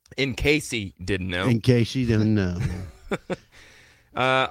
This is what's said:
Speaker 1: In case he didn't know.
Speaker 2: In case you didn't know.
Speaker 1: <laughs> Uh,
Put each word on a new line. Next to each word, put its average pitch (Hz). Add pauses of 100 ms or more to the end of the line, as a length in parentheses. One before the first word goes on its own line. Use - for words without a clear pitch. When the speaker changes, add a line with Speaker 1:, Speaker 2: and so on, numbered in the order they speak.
(160)
Speaker 1:
In 131
case 147
he 104 (100)
didn't 92
know. 90
Speaker 2:
In 117
case 120
you 131
didn't 107
know. 90 (500)
Speaker 1:
<laughs> 202 (1000)
Uh, 131